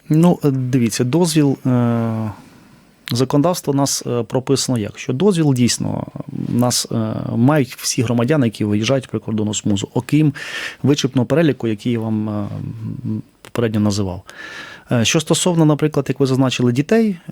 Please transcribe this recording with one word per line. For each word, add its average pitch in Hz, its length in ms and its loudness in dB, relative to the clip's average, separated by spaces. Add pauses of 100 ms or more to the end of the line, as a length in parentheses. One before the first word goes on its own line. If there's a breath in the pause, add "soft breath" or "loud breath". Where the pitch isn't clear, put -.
Ну, 165 360 6
е, 143 60 4
дивіться, 127 540 0
дозвіл, 151 520 2 (100)
е... 117 640 0 (800 loud breath)
Законодавство 143 600 0
у 139 40 0
нас, 139 300 0
е, 120 160 -2
прописано 127 560 0
як, 101 200 -6
що - 140 -6
дозвіл 160 420 2
дійсно, - 520 0 (100)
е, - 40 -12 (340)
у 120 40 0
нас, 120 340 0
е, 117 40 -2 (400)
мають 131 400 2
всі - 260 -4
громадяни, 120 440 2
які 110 180 -2
виїжджають 110 420 0
в - 40 -20
прикордонну 107 440 -4
смузу, 104 400 -2
окрім 143 400 2 (480 loud breath)
вичерпного 131 440 0
переліку, 135 420 0
який 110 240 -2
я 117 80 0
вам, 110 280 -2
е, 107 40 -4
м, 107 920 -8 (200)
попередньо 113 380 -2
називав. 101 420 -2 (680 loud breath)
Е, 117 120 2
що 160 160 2
стосовно, 165 440 2
наприклад, 151 440 2
як 139 120 -2
ви 139 60 4
зазначили, 127 460 2
дітей, 202 440 2 (160)